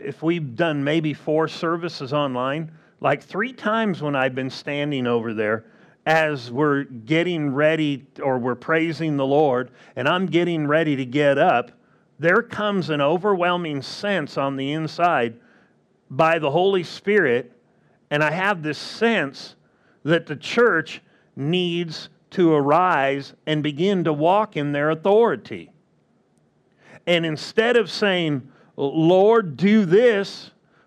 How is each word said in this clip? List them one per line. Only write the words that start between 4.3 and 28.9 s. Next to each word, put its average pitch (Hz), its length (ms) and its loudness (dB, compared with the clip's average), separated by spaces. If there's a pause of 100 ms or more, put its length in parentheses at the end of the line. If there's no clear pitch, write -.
been 131 140 -6
standing 143 600 -4
over 117 260 -2
there 110 300 -2 (420)
as 151 460 0
we're 143 320 0
getting 147 680 -2
ready 147 540 0 (160)
or 131 160 0
we're 120 160 -2
praising 160 600 -2
the 135 100 -2
Lord, 135 440 2 (260)
and 127 120 -2
I'm 180 180 0
getting 165 420 0
ready 156 280 2
to 135 80 -4
get 139 320 2
up, 139 360 2 (480)
there 185 220 4
comes 202 480 -4
an 147 100 0
overwhelming 175 840 0
sense 185 560 -6
on 139 180 -2
the 135 160 -4
inside 156 640 0 (760)
by 160 280 2
the 151 120 -2
Holy 180 340 2
Spirit, 170 680 0 (580)
and 147 120 0
I 151 80 2
have 185 320 -2
this 151 160 -6
sense - 800 -4 (480)
that 160 220 0
the 147 100 -10
church 185 640 0 (340)
needs 170 720 -4 (220)
to 170 220 4
arise 143 840 2 (120)
and 156 160 0
begin 165 420 0
to 160 80 0
walk 175 440 0
in 147 160 -4
their 147 180 0
authority. 160 800 0 (1400)
And 170 200 2
instead 220 500 0
of 202 140 2
saying, 170 580 0 (280)
"Lord, 170 800 4